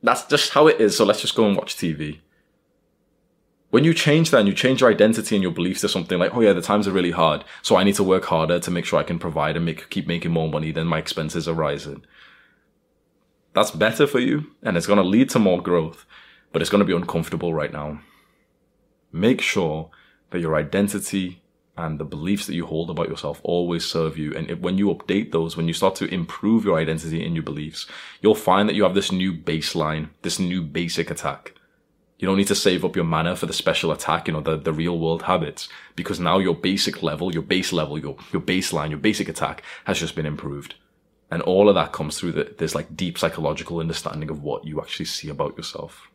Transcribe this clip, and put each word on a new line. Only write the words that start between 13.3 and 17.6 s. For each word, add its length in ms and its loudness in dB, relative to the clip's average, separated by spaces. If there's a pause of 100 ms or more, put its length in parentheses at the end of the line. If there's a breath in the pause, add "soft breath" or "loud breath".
That's 180 4
better 340 2
for 140 2
you, 320 -2 (100)
and 140 0
it's 100 0
gonna 160 6
lead 280 4
to 100 4
more 200 4
growth, 460 -2 (460 loud breath)
but 100 2
it's 80 -2
gonna 160 6
be 80 0
uncomfortable 580 -2
right 200 -4